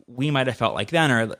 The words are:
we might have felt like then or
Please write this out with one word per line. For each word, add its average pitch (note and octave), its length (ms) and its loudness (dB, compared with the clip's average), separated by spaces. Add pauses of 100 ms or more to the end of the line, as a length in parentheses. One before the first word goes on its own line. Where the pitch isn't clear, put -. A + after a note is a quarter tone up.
we C3 240 -4
might C3+ 160 0
have B2 100 -2
felt A2 180 0
like G#2 160 -6
then D#3+ 200 4
or A2+ 300 0